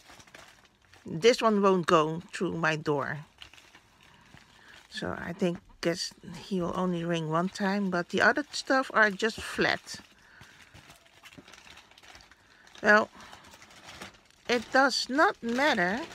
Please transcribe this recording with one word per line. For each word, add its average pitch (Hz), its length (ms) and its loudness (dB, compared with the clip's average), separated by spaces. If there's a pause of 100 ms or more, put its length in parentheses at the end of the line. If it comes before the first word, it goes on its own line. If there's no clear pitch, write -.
(1040)
this 214 360 4
one 214 200 4
won't 190 260 4
go 160 340 2 (100)
through 175 260 -4
my 160 180 0
door. 147 500 -4 (1600)
So - 280 -6
I - 160 -10
think, 175 260 -2 (220)
guess - 320 -4 (320)
he 185 160 -4
will 170 140 -4
only 180 280 -2
ring 165 260 -2
one 170 200 0
time, 196 400 -2
but 175 200 -4
the - 120 0
other 277 300 4
stuff - 420 -2
are 214 160 4
just 214 320 -6
flat. - 580 -2 (2750)
Well, 214 260 6 (1400)
it 240 240 0
does 269 380 2
not 320 320 2
matter 233 600 0 (140)